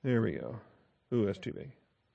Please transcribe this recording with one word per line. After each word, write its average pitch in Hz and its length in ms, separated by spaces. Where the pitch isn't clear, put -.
There 123 200
we 104 100
go. 69 240
Ooh, 117 120
that's 98 140
too - 120
big. 139 200